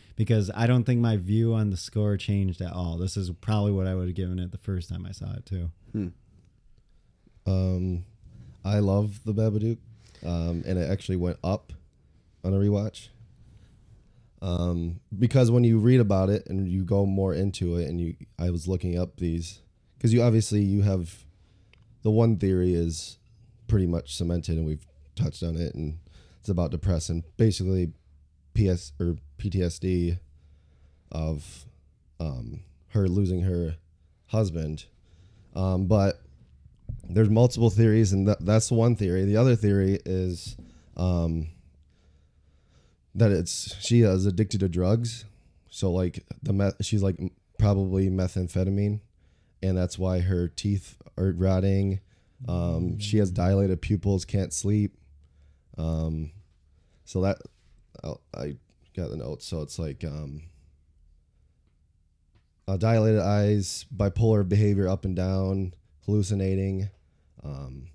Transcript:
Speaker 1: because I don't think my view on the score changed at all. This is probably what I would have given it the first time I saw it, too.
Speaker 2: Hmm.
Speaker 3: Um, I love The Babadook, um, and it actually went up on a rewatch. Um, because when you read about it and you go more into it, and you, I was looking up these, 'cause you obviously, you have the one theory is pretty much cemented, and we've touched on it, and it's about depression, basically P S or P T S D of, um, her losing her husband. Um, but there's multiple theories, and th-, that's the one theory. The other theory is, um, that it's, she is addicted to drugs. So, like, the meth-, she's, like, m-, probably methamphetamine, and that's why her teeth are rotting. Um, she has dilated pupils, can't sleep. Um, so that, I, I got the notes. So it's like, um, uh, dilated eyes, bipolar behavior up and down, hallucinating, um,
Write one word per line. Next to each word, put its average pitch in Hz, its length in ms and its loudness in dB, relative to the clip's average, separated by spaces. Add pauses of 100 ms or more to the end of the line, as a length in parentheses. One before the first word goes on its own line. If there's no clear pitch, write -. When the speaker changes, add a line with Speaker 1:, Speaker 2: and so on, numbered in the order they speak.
(160)
Speaker 1:
because 107 380 2
I 117 120 0
don't 120 180 4
think 120 160 2
my 113 180 2
view 110 360 2
on 107 160 0
the 92 60 -2
score 104 400 -2
changed 95 460 -2
at 87 100 -8
all. 87 240 -4
This 92 200 -4
is 92 140 -4
probably 104 420 -2
what 95 140 0
I 92 80 -2
would 90 140 -4
have 87 80 -6
given 90 240 -4
it 87 100 -6
the - 80 -12
first 92 300 -6
time 87 180 -10
I 95 60 -12
saw 95 220 -12
it, - 120 -12
too. 87 240 -6 (220)
Speaker 2:
Hmm. 98 160 -4 (1400)
Speaker 3:
Um, 92 580 -2 (600)
I 104 160 2
love 101 440 0
The 107 100 -2
Babadook, 110 440 0 (460)
um, 85 420 -2
and 92 120 -2
it 85 120 -2
actually 95 260 -2
went 87 280 -2
up 95 280 -4 (680)
on 92 100 -2
a 98 40 2
rewatch. 101 520 0 (1300)
Um, 87 580 -2 (160)
because 120 340 6
when 120 140 6
you 113 140 6
read 123 220 6
about 98 300 4
it 104 180 0
and 95 200 -2
you 95 140 -2
go 98 240 2
more 95 280 0
into 90 420 -2
it, 82 120 -2
and 87 120 -4
you, 82 160 -4 (220)
I 87 120 0
was 85 160 -4
looking 90 320 -2
up 90 200 -4
these, 85 420 -4 (400)
'cause 113 120 4
you 117 100 6
obviously, 110 400 2
you 101 200 2
have 92 420 -2 (800)
the 107 80 2
one 113 260 4
theory 90 380 2
is 85 440 -4 (480)
pretty 95 200 2
much 85 300 -4
cemented, 85 420 -2
and 78 80 -2
we've 78 200 -6 (280)
touched - 280 -4
on 82 140 -4
it, 85 180 -6
and 78 240 -8 (420)
it's - 80 -8
about 87 240 -2
depression, 82 520 -2 (120)
basically 92 560 0 (600)
P 104 160 2
S 87 300 -2
or 85 180 -2 (220)
P 104 100 -6
T 92 140 -2
S 85 160 -2
D 87 400 -2 (960)
of, 78 540 -8 (520)
um, 71 460 -10 (240)
her 101 200 2
losing 92 340 2
her 87 340 -2 (500)
husband. 82 600 -2 (680)
Um, 92 320 0
but 98 340 2 (880)
there's 104 220 4
multiple 113 400 4
theories, 107 420 4
and 98 140 2
th-, 107 140 2
that's 107 300 2
the 123 40 0
one 113 220 4
theory. 95 280 0
The 101 120 2
other 123 180 4
theory 98 500 2
is, 92 520 -4 (400)
um, 85 540 -2 (1600)
that 104 160 6
it's, - 540 -2
she 120 160 4
is 95 260 4
addicted 98 340 0
to 95 80 2
drugs. 101 560 0 (440)
So, 95 240 -2
like, 90 320 -2 (180)
the 101 100 -2
meth-, 98 320 0
she's, 101 200 0
like, 95 160 0
m-, 92 100 -6 (280)
probably 95 520 2
methamphetamine, 95 920 -2 (600)
and 92 140 0
that's 90 200 -2
why 92 240 -2
her 90 280 0
teeth - 480 -4 (200)
are 95 140 0
rotting. 95 720 2 (480)
Um, 87 500 -2
she 104 200 0
has 98 120 2
dilated 92 520 2
pupils, 98 420 -2
can't 95 280 -4
sleep. 104 440 -2 (800)
Um, 80 560 -4 (720)
so - 160 -4
that, 95 180 0 (640)
I, 78 120 -8 (180)
I 69 240 -10 (400)
got 85 140 -6
the 78 60 -8
notes. 73 300 -10
So 82 140 -6
it's - 180 -10
like, 78 260 -8
um, 76 400 -10 (2250)
uh, 98 120 -2
dilated 110 420 4
eyes, 104 640 0 (100)
bipolar 101 540 2
behavior 101 400 4
up 95 160 -2
and 92 100 -2
down, 95 600 -2 (320)
hallucinating, 98 800 0 (540)
um, 69 520 -12